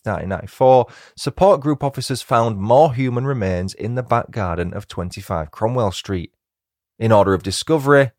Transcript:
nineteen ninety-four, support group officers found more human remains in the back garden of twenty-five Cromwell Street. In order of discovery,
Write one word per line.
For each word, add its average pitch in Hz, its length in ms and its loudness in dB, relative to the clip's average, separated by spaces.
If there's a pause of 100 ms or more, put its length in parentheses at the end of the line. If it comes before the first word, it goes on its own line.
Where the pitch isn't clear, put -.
nineteen 92 240 -6
ninety-four, 123 580 2 (280)
support 180 460 2
group 143 240 -2
officers 131 360 -6
found 117 360 0
more 123 360 4
human 123 320 -4
remains 95 480 -4
in 113 220 -8
the 127 80 -4
back - 260 -2
garden 87 440 -4
of 101 160 -12
twenty-five 87 640 -8
Cromwell 113 400 -2
Street. 92 420 -8 (680)
In 113 140 2
order 98 200 6
of 90 100 -2
discovery, 139 760 2